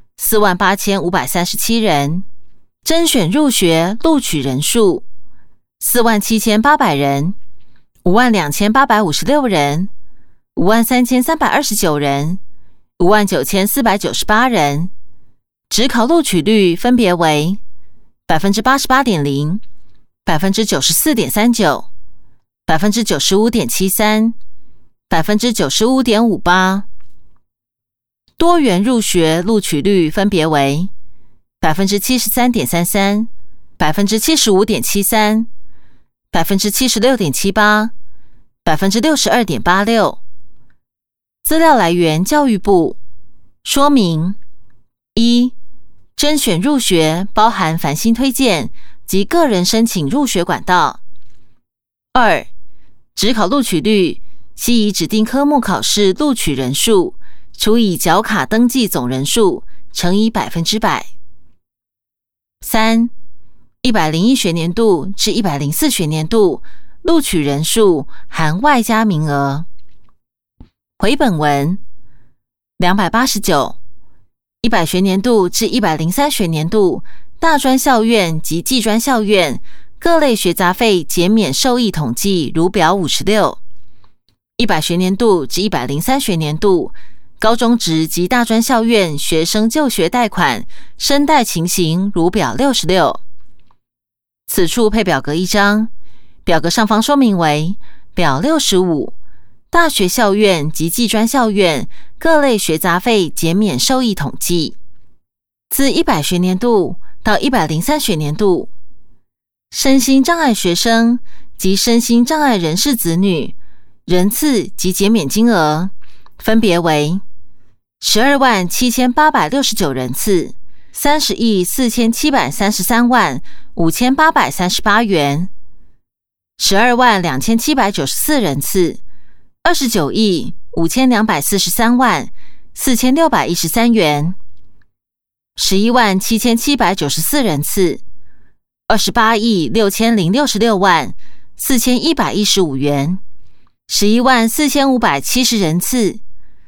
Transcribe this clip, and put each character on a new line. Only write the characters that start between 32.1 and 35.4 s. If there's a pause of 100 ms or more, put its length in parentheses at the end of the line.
十
三
点
三
三、 (500)
百
分
之
七
十
五
点
七
三、 (840)